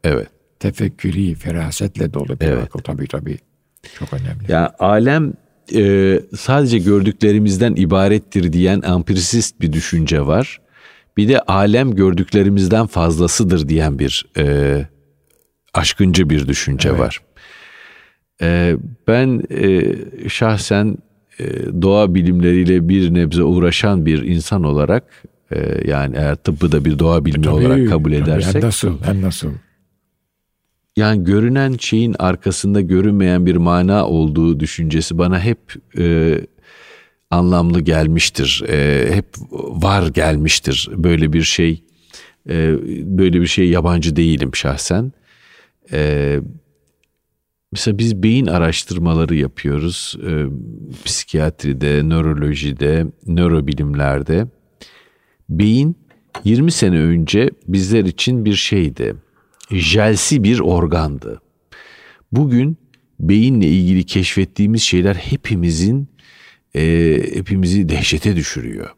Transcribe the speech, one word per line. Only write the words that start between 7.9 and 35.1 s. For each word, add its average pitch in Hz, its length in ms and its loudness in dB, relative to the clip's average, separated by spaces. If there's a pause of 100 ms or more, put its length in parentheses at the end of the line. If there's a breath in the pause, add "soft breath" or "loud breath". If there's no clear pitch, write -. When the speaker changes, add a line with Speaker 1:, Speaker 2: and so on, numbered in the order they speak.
Speaker 1:
diyen 92 280 2
empirisist 92 800 -2
bir 80 120 0
düşünce 78 520 0
var. 82 360 -2 (560 soft breath)
Bir 104 100 2
de 131 140 2
alem 104 540 2
gördüklerimizden 98 920 2
fazlasıdır 85 800 0
diyen 78 300 0
bir, 67 260 -4 (120)
e, 71 480 0 (880)
aşkıncı 87 560 2
bir 71 180 0
düşünce 67 420 -2
Speaker 2:
Evet. 64 100 0
Speaker 1:
var. 60 220 -2 (1200 loud breath)
E, 87 340 2 (320)
ben, 123 420 2
e, 90 460 2 (340)
şahsen, 104 680 0 (420)
e, - 60 -8 (360)
doğa 98 340 4
bilimleriyle 90 720 2
bir 92 240 2
nebze 85 300 2
uğraşan 87 600 2
bir 78 180 2
insan 85 400 -2
olarak, 73 600 -2 (320)
e, 71 340 -4
yani 69 280 -2
eğer 73 180 0
tıbbı 78 360 -2
da 71 140 2
bir 73 140 0
doğa 82 260 2
bilimi 76 180 0
Speaker 2:
Tabii, 76 120 2
Speaker 1:
olarak 127 340 2
kabul 78 220 0
Speaker 2:
tabii. 76 100 0
Speaker 1:
edersek, 80 340 0
Speaker 2:
Hem - 60 2
nasıl, 101 420 -2
hem 98 180 -2
nasıl? 80 300 -4 (1500)
Speaker 1:
yani 107 260 2
görünen 120 560 0
şeyin 113 400 0
arkasında 98 600 0
görünmeyen 92 640 2
bir 90 100 2
mana 87 520 2
olduğu 80 520 2
düşüncesi 80 580 -4